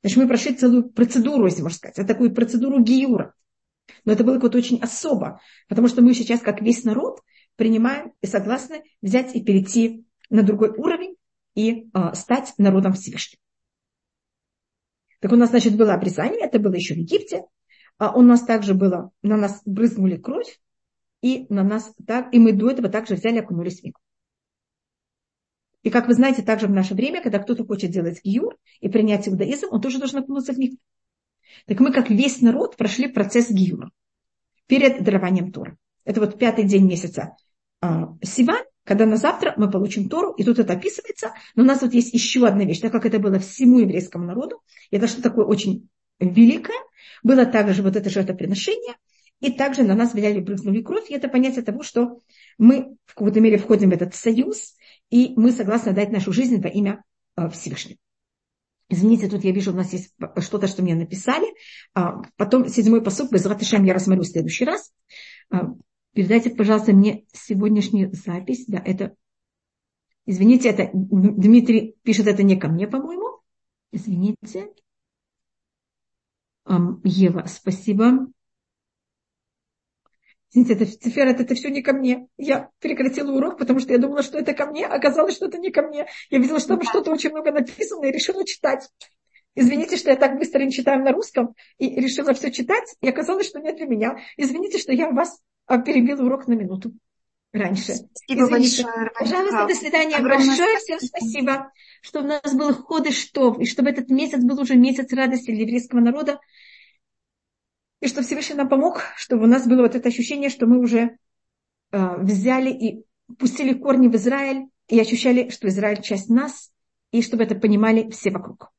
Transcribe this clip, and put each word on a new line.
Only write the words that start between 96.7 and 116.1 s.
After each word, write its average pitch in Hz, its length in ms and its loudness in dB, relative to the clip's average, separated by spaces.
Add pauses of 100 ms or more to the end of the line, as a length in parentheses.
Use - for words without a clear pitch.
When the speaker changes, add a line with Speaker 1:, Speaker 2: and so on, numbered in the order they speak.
Speaker 1:
раньше. 196 420 -4
Speaker 2:
Спасибо - 520 -2
Speaker 1:
Извините. 247 380 2
Speaker 2:
большое, 233 100 -8
Рабанит 226 260 -6
Speaker 1:
Пожалуйста, 359 380 -2
Speaker 2:
Хав. 208 120 0
Speaker 1:
до 359 60 0
свидания. 311 400 -2
Speaker 2:
Огромное 269 320 2
Speaker 1:
Большое 359 300 2
Speaker 2:
спасибо. 320 200 -8
Speaker 1:
всем 254 120 -10
спасибо, 269 600 -6 (300)
что - 200 -10
у - 20 -6
нас 285 300 -6
был 285 200 0
ходеш 302 580 -4
тов, 254 280 0
и 240 60 -2
чтобы 269 240 0
этот 254 200 -6
месяц 269 320 0
был 254 200 0
уже 254 140 0
месяц 262 360 4
радости 254 400 -2
для 214 120 -4
еврейского 240 360 -2
народа, 277 400 0 (1600)
и 277 60 -4
что 262 140 -4
Всевышний 285 340 -6
нам 277 140 -2
помог, 294 320 0 (140)
чтобы 226 300 -2
у - 20 8
нас 247 200 4
было 254 140 4
вот 240 140 2
это 240 140 -2
ощущение, 277 400 -4
что 240 180 -2
мы 247 120 6
уже, 233 380 0 (720)
э, 185 260 -2
взяли 220 520 0
и 226 340 -6 (360)
пустили 262 340 -2
корни 254 360 4
в 226 60 0
Израиль, 269 520 -2 (200)
и 226 120 4
ощущали, 247 500 2
что - 200 -8
Израиль 202 320 -2
часть 196 280 -6